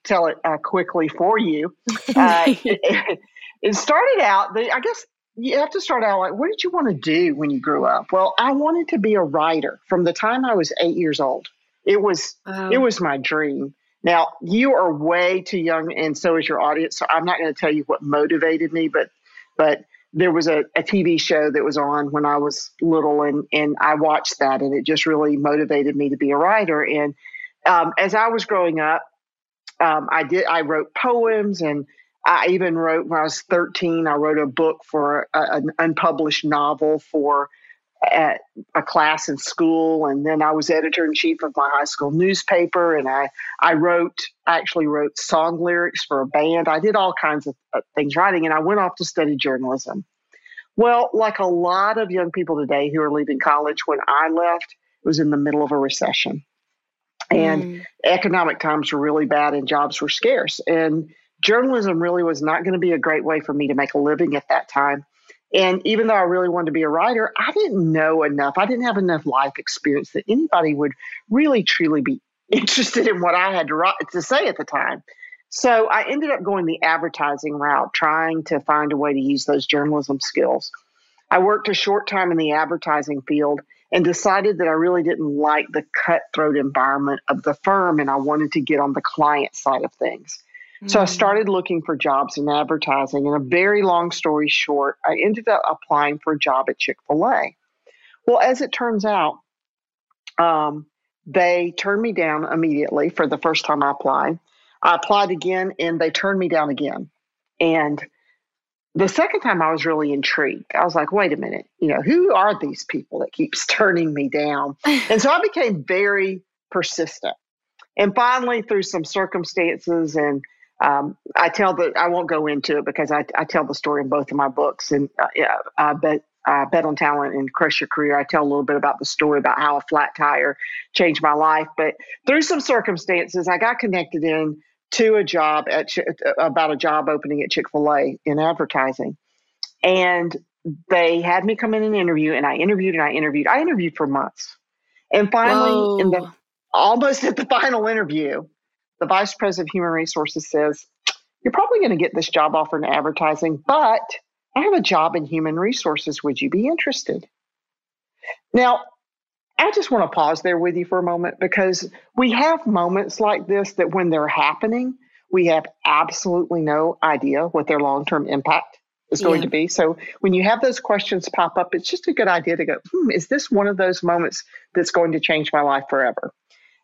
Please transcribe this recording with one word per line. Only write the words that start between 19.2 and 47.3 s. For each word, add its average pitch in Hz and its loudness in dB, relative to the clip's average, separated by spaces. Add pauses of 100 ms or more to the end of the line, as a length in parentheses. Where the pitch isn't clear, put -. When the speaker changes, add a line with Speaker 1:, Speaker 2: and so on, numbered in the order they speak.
Speaker 1:
but 151 2 (280)
there 170 2
was 160 2
a, 151 2 (120)
a 156 0
T 196 0
V 165 2
show 151 2
that 139 0
was 147 0
on 143 -2
when 147 0
I 147 2
was 143 -4 (100)
little, 156 2
and, 147 0
and 151 0
I 151 2
watched 151 0
that, 135 0
and 139 -2
it 139 -2
just 156 0
really 151 2
motivated 143 0
me 143 0
to 139 -4
be 139 0
a 143 2
writer. 165 2
And, 147 -2 (520)
um, 170 4
as 190 0
I 220 2
was 226 -2
growing 175 0
up, 156 0 (800)
um, 156 2
I 160 2
did, 170 0
I 165 0
wrote 156 -2
poems, 220 0
and 147 -2 (400)
I 165 2
even 180 0
wrote, 165 0
when 160 -2
I 156 2
was 156 -4
thirteen, 170 0
I 147 0
wrote 151 2
a 147 0
book 160 0
for 147 0
a, 156 0
an 147 -2
unpublished 156 0
novel 151 0
for 143 0 (640)
at 151 2 (340)
a - 0
class 156 0
in 139 -4
school, 160 0
and 143 -2
then 156 0
I 151 2
was 156 0
editor-in-chief 160 0
of 147 -6
my 143 0
high 147 2
school 143 -4
newspaper, 175 2
and 135 -2
I, 135 -2 (300)
I 165 4
wrote, 175 0 (280)
I 165 2
actually - -2
wrote 147 -2
song 165 0
lyrics 175 -2
for 139 -2
a 131 -2
band. 160 0
I 160 0
did 208 2
all 185 2
kinds 151 -2